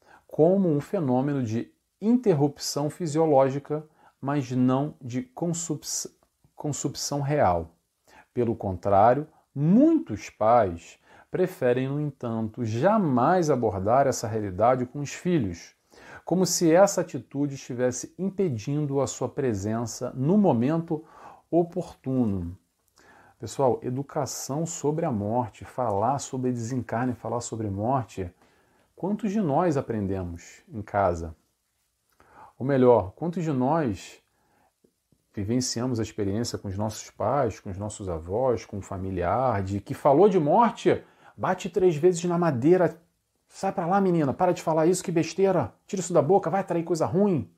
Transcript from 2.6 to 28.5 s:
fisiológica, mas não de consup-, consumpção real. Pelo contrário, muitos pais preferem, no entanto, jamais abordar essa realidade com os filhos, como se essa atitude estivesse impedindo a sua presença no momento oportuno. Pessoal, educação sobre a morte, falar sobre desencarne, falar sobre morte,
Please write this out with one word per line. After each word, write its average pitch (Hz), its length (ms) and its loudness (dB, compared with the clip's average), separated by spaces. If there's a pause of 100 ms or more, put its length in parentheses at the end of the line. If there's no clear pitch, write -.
fisiológica, 147 960 0 (360)
mas 135 300 -4
não 127 500 0
de 127 200 -8
consup-, - 880 -6 (460)
consumpção 143 640 -6
real. 110 540 0 (580)
Pelo 117 220 0
contrário, 104 720 4 (260)
muitos 196 760 4
pais 107 720 2 (320)
preferem, 131 560 0
no 143 120 -4
entanto, 120 640 -6
jamais 156 840 2
abordar 120 580 2
essa - 200 -4
realidade 107 580 0
com 135 140 -10
os 143 120 -8
filhos, 123 640 -4 (500)
como 180 200 0
se 175 260 2
essa 185 300 6
atitude 139 540 -6
estivesse 123 640 -4
impedindo 147 840 -2
a 127 60 0
sua - 220 -6
presença 113 840 -4
no 143 220 2
momento 160 680 2 (460)
oportuno. 131 1080 -2 (840)
Pessoal, 123 420 -2
educação 139 840 -6
sobre 160 400 -4
a 156 60 -2
morte, 107 540 -4
falar 117 540 -2
sobre 127 320 -6
desencarne, 120 640 -4
falar 113 280 -6
sobre 110 280 -6
morte, 104 600 -4 (680)